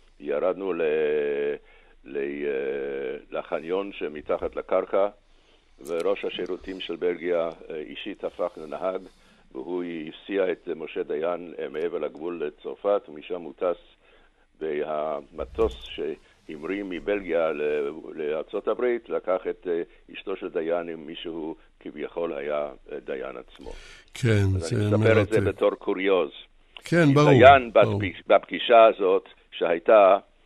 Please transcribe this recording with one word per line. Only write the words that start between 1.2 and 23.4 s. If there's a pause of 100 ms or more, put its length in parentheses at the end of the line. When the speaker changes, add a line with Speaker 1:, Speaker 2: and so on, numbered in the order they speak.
Speaker 1:
ל-,
אה, (140)
לחניון
שמתחת
לקרקע, (800)
וראש
השירותים
של
בלגיה, (220)
אה,
אישית
הפך
לנהג, (520)
והוא
הסיע
את
משה
דיין,
אה,
מעבר
לגבול
לצרפת,
ומשם
הוא
טס, (840)
והמטוס
שהמריא
מבלגיה
ל-, (240)
לארצות
הברית,
לקח
את,
אה, (320)
אשתו
של
דיין
עם
מישהו (240)
כביכול
היה, (240)
אה,
דיין
עצמו. (440)